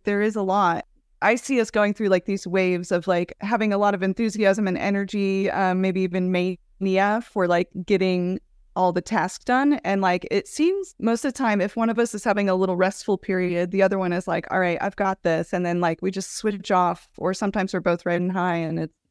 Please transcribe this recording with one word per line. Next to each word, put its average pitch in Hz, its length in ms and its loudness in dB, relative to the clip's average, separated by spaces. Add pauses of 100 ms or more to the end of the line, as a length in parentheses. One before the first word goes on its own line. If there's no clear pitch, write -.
there 202 180 0
is 214 140 0
a 214 60 -4
lot. 190 440 0 (360)
I 214 140 4
see 254 260 -2
us - 100 -2
going 208 220 2
through, 208 160 -2
like, 180 160 2
these 196 200 -4
waves 180 460 0
of, 175 160 0
like, 175 320 0
having 214 340 0
a 196 40 0
lot 202 160 2
of 185 100 -2
enthusiasm 202 640 0
and 180 100 -2
energy, 196 720 -2
um, 185 320 0
maybe 190 200 0
even 185 300 -2
mania 190 920 0
for, 185 220 -2
like, 170 220 2 (160)
getting 185 540 0 (360)
all 180 160 2
the 175 100 -2
tasks 185 440 -4
done. 269 280 2 (120)
And, 196 160 0
like, 180 280 0
it 196 180 0
seems 370 520 -2
most 233 240 0
of 277 100 0
the - 40 -10
time, 214 240 2
if 202 160 -2
one 226 120 2
of 220 80 -2
us 233 160 0
is 208 120 -8
having 208 240 2
a 185 60 4
little 185 200 2
restful 190 420 0
period, 180 540 -2
the 190 100 2
other 190 160 4
one 185 140 0
is 175 160 -4
like, 170 240 -2
"All 190 80 0
right, 175 220 0
I've 196 160 -4
got 190 260 -2
this." 165 300 0
And 180 120 0
then, 175 140 0
like, 165 220 0
we 190 100 -2
just - 240 -8
switch 202 360 -4
off, 180 360 0 (100)
or 185 160 -2
sometimes 196 400 -2
we're 190 60 -2
both 170 260 0
riding 180 240 0
high 180 280 -2
and 165 220 -4
it, 160 120 -6 (200)